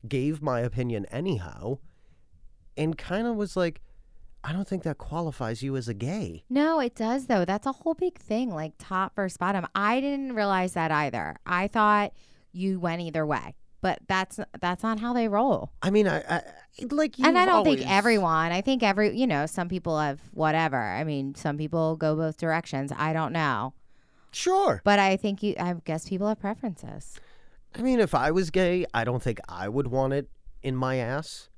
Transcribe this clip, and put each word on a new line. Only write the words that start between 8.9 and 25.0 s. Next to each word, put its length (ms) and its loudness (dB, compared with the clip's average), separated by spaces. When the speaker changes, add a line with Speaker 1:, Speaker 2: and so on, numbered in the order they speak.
Speaker 2:
versus 220 -2
bottom. 380 0
I 260 2
didn't 340 -2
realize 380 2
that 180 0
either. 440 0
I 220 0
thought 460 4
you 280 -2
went 220 -2
either 240 -2
way. 300 -4
But 160 0
that's, 320 -2
that's 240 -2
not 160 -2
how 140 -4
they 140 2
roll. 440 2
Speaker 1:
I 80 0
mean, 180 6
I, 120 0
I, 140 0
like, 260 0
Speaker 2:
And 180 6
I 60 6
Speaker 1:
you've 80 6
Speaker 2:
don't 140 6
think 160 4
Speaker 1:
always 120 -2
Speaker 2:
everyone. 600 4
I 100 0
think 220 0
every, 340 4
you 80 2
know, 220 2
some 220 -4
people 300 -2
have 220 -2
whatever. 440 2
I 260 -2
mean, 300 -2
some 240 -4
people 380 0
go 200 0
both 220 -2
directions. 580 -2
I 160 0
don't 220 -2
know. 400 0
Speaker 1:
Sure. 520 2
Speaker 2:
But 160 6
I 180 4